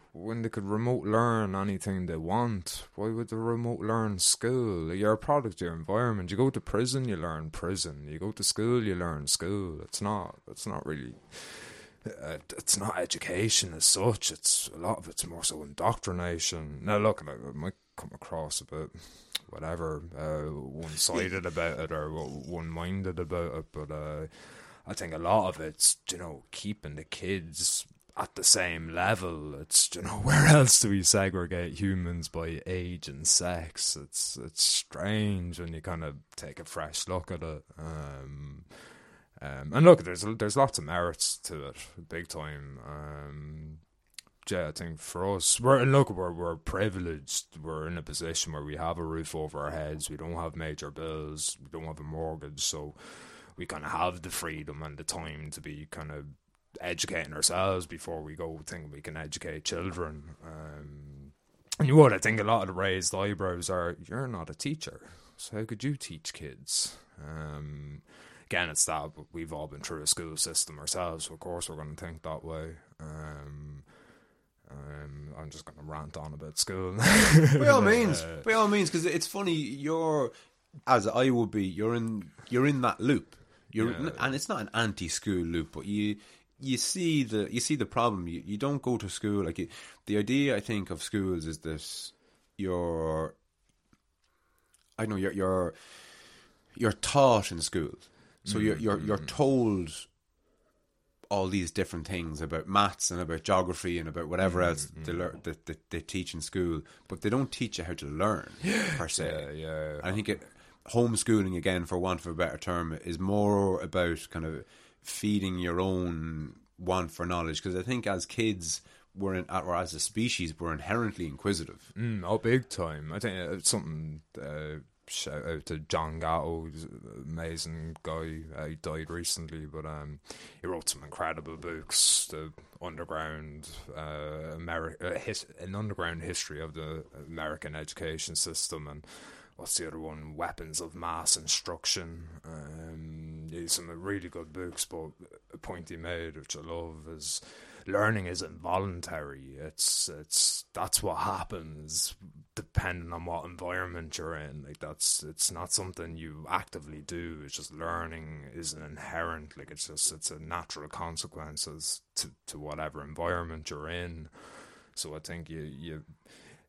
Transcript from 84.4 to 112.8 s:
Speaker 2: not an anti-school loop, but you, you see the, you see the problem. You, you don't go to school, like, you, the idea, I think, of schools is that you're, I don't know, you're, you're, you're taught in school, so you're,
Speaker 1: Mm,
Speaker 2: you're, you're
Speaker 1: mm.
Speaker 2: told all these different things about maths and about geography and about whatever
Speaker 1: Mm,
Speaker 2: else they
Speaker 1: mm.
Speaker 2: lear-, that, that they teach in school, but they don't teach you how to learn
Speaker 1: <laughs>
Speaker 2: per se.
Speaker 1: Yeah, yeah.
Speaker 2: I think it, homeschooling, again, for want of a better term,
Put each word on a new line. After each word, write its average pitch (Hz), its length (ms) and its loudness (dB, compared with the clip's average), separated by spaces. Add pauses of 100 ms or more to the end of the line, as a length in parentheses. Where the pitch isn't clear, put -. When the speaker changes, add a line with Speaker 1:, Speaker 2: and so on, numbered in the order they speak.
Speaker 2:
not 160 120 -2
an 101 120 -6
anti-school 95 720 2
loop, 82 280 0
but 71 120 -8
you, 104 300 2 (440)
you 131 180 0
see 160 460 2
the, 107 280 2
you 117 80 -2
see 156 160 2
the 120 100 2
problem. 107 420 2
You, 85 180 -4
you 104 120 -4
don't 139 240 0
go 123 160 2
to 101 120 -6
school, 101 340 0
like, 82 160 -2
you, 85 80 -2 (380)
the 104 120 2
idea, 127 380 4
I 101 60 0
think, 101 280 -2
of 85 140 -6
schools 92 420 0
is 80 140 -4
that - 520 -6 (460)
you're, 82 800 0 (1600)
I 110 60 0
don't 107 80 2
know, 104 60 2
you're, 95 160 4
you're, 92 400 4 (1000)
you're 113 180 4
taught 127 580 8
in 82 100 -4
school, 78 340 0 (480)
so 104 160 -2
you're, - 180 4
Speaker 1:
Mm, - 40 -6
Speaker 2:
you're, 104 180 4
you're 101 180 2
Speaker 1:
mm. 78 100 -8
Speaker 2:
told 113 800 2 (1200)
all 95 180 4
these 92 240 2
different 85 360 -2
things 85 340 -4
about 78 280 -4
maths 98 420 4
and 87 80 -2
about 80 240 -2
geography 90 560 2
and 80 80 -4
about 78 220 -6
whatever 90 320 4
Speaker 1:
Mm, 87 60 6
Speaker 2:
else 76 200 0 (160)
they 82 80 -2
Speaker 1:
mm. 85 80 -2
Speaker 2:
lear-, 87 240 -4
that, 80 220 -6
that - 240 -12
they 85 100 -4
teach - 340 -4
in 82 80 -6
school, 85 400 0 (260)
but 92 140 -8
they 107 80 2
don't 131 220 2
teach - 260 -4
you 87 60 -4
how 85 100 -4
to 71 120 -8
learn 85 440 0 (140)
Speaker 1:
<laughs> 196 340 0
Speaker 2:
per 82 100 -2
se. 76 500 -2
Speaker 1:
Yeah, 80 100 -6
yeah. 78 360 -4
Speaker 2:
I 90 100 0
think 107 160 0
it, - 120 -2 (500)
homeschooling, 110 640 6
again, 87 280 2
for 90 140 -2
want 90 220 2
of 87 60 -10
a 85 60 -4
better 80 240 0
term, 85 460 -2